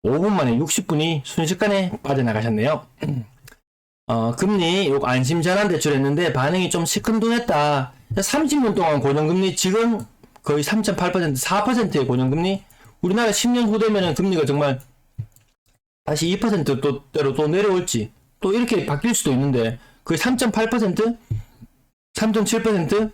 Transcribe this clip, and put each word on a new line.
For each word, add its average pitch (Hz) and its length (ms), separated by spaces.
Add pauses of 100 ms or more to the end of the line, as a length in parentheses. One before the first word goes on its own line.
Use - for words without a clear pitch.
오 135 160
분 208 120
만에 131 240
육십 156 300
분이 151 380
순식간에 185 800
빠져나가셨네요. 117 840 (140)
<clears throat> - 1040
어, 117 300
금리, 190 520
요 139 140
안심 127 400
전환 190 260
대출했는데 147 640
반응이 156 380
좀 170 160
시큰둥했다. 208 1040 (300)
삼십 285 400
년 214 120
동안 156 260
고정금리 156 560
지금 220 420 (460)
거의 147 180
삼점팔 190 480
퍼센트, 160 300
사 202 240
퍼센트의 202 420
고정금리. 139 560 (400)
우리나라 208 300
십 240 180
년 240 180
후 214 100
되면은 196 360
금리가 175 320
정말 139 340 (1200)
다시 151 260
이 196 80
퍼센트 160 420
또, 139 300
대로 139 240
또 151 140
내려올지, 180 640 (280)
또 196 140
이렇게 226 320
바뀔 170 300
수도 143 160
있는데, 123 480 (240)
거의 165 120
삼점팔 233 540
퍼센트? 220 480 (960)
삼점칠 220 480
퍼센트? 208 520